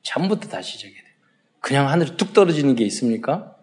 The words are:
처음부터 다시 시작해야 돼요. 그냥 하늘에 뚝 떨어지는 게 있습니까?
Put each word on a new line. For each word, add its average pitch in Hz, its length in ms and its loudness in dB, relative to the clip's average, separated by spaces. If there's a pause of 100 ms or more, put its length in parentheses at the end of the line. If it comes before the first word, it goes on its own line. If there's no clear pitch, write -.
처음부터 - 460 -4
다시 92 240 -12
시작해야 - 280 -20
돼요. - 140 -20 (460)
그냥 139 280 0
하늘에 165 280 0
뚝 - 160 -2
떨어지는 151 420 4
게 117 120 0
있습니까? 117 760 -4